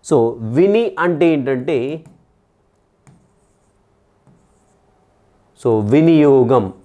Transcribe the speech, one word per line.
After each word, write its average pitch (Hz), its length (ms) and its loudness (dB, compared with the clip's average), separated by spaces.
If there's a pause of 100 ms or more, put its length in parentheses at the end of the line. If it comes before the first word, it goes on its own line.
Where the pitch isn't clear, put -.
(120)
So, 117 260 0
విని 185 600 -2
అంటే 170 260 -2
ఏంటంటే, 139 800 -4 (3500)
so, 113 140 0
వినియోగం. 131 960 2 (120)